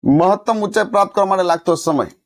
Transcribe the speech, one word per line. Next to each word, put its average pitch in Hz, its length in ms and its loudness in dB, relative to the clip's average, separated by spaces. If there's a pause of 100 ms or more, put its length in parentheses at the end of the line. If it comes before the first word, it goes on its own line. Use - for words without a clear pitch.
મહત્તમ 185 600 2
ઊંચાઈ 208 300 -2
પ્રાપ્ત 196 200 0
કરવા 196 180 0
માટે 190 200 0
લાગતો 165 240 -2
સમય 143 320 -2 (180)